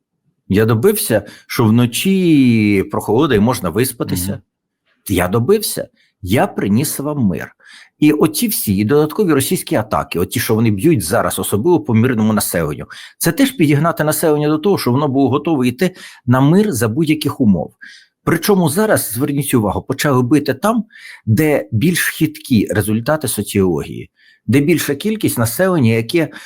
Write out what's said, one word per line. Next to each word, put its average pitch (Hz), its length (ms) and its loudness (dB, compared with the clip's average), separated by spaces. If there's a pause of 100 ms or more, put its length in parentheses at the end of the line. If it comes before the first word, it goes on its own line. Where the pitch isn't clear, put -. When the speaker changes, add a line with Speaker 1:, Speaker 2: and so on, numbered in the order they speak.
(480)
Speaker 1:
Я 101 160 2
добився, 120 580 2 (240)
що - 180 -2
вночі 120 1300 2
прохолода 117 440 0
і 101 60 4
можна 104 300 0
виспатися. 98 600 -4
Speaker 2:
Мгм. 101 100 -10 (680)
Speaker 1:
Я 90 200 0
добився. 131 600 0 (340)
Я 120 240 2
приніс 120 520 -2
вам 147 200 -6
мир. 82 360 -2 (440)
І 151 140 4
оці - 360 0
всі, 107 280 -2
і 107 80 0
додаткові 151 480 2
російські 143 440 -2
атаки, 82 420 -4
оті, 95 220 -4
що 117 140 -2
вони 113 160 2
б'ють 104 340 2
зараз, 101 340 0
особливо 110 420 0
по 117 140 -2
мирному 110 380 2
населенню, 78 540 -2 (320)
це 170 140 0
теж 269 180 0
підігнати 156 540 -2
населення 151 440 0
до 156 100 0
того, 190 200 0
що 123 140 -2
воно 143 160 0
було 135 220 0
готове 139 380 0
йти 175 260 -2 (320)
на 127 140 4
мир 185 320 4
за 113 160 -2
будь-яких 147 520 -2
умов. 98 340 0 (500)
Причому 175 440 2
зараз, 185 440 0
зверніть 139 420 -2
увагу, 104 280 0
почали 131 400 0
бити 139 320 0
там, 214 300 -2 (420)
де 143 460 2
більш 151 360 0
хиткі - 600 -2
результати 110 580 -2
соціології, 87 800 -4 (360)
де 127 140 2
більша 147 340 0
кількість 208 440 -4
населення, 135 540 0
яке 117 360 0 (180)